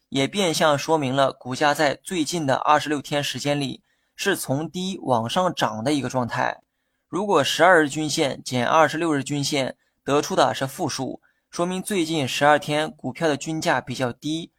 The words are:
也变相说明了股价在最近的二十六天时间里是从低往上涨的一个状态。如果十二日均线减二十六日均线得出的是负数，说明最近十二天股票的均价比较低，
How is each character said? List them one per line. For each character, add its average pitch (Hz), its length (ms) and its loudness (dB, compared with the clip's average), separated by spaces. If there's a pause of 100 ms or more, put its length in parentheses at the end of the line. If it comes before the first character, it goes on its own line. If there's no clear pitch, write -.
(100)
也 135 180 0
变 180 240 0
相 156 260 4
说 160 200 0
明 135 180 -2
了 135 160 4
股 127 240 -8
价 147 160 2
在 143 300 0
最 180 200 -2
近 165 220 -2
的 131 120 4
二 151 220 4
十 143 120 -4
六 147 100 -2
天 143 240 -4
时 131 160 -6
间 143 180 -2
里 135 240 -6 (320)
是 196 220 0
从 151 340 -4
低 185 320 -6
往 113 260 0
上 180 260 0
涨 110 280 -2
的 143 120 0
一 139 80 -2
个 123 80 -4
状 123 180 -2
态。 123 320 -4 (480)
如 185 180 -4
果 180 160 4
十 - 220 2
二 175 180 8
日 151 60 2
均 151 200 -4
线 147 360 -2
减 123 220 -2
二 160 200 4
十 151 120 -2
六 165 160 0
日 135 100 -2
均 143 180 -4
线 139 360 -4 (260)
得 139 160 2
出 170 160 -4
的 131 180 4
是 135 120 -6
负 156 200 -6
数， - 360 -6 (260)
说 - 160 -4
明 185 180 -4
最 190 220 -2
近 151 240 -2
十 - 160 -2
二 147 140 6
天 151 320 -2
股 - 200 -8
票 165 160 -2
的 151 80 2
均 160 240 -6
价 151 220 0
比 127 140 -8
较 123 180 -2
低， 160 460 -8